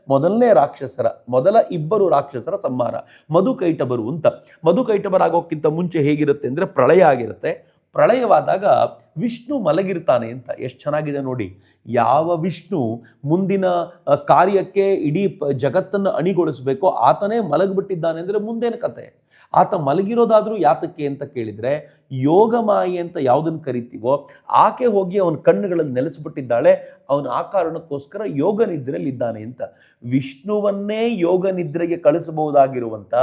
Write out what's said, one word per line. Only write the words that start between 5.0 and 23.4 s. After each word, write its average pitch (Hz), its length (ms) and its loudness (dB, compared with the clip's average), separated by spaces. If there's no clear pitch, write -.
ಮುಂಚೆ 165 320 -2
ಹೇಗಿರುತ್ತೆ 143 500 0
ಅಂದ್ರೆ 147 180 -2
ಪ್ರಳಯ 147 360 4
ಆಗಿರುತ್ತೆ. 135 760 0
ಪ್ರಳಯವಾದಾಗ 180 720 2
ವಿಷ್ಣು 233 420 -6
ಮಲಗಿರ್ತಾನೆ 160 720 -2
ಅಂತ. 123 280 -14
ಎಷ್ಟು - 220 -12
ಚೆನ್ನಾಗಿದೆ 147 380 -6
ನೋಡಿ, 127 400 -8
ಯಾವ 127 500 0
ವಿಷ್ಣು 151 680 -4
ಮುಂದಿನ, 190 400 0
ಆ, 139 60 4
ಕಾರ್ಯಕ್ಕೆ 190 800 2
ಇಡೀ 175 340 0
ಪ-, 143 240 -6
ಜಗತ್ತನ್ನು 185 580 0
ಅಣಿಗೊಳಿಸ್ಬೇಕೋ 147 800 0
ಆತನೇ 202 600 2
ಮಲಗಿಬಿಟ್ಟಿದ್ದಾನೆ 170 720 -2
ಅಂದ್ರೆ 196 180 -4
ಮುಂದೇನು 226 420 -6
ಕತೆ? - 460 -10
ಆತ 180 200 4
ಮಲಗಿರೋದಾದ್ರೂ 208 840 2
ಯಾತಕ್ಕೆ 156 500 0
ಅಂತ 143 160 -6
ಕೇಳಿದ್ರೆ, 123 880 -6
ಯೋಗಮಾಯೆ 185 840 2
ಅಂತ 175 220 -8
ಯಾವ್ದನ್ನ 151 380 0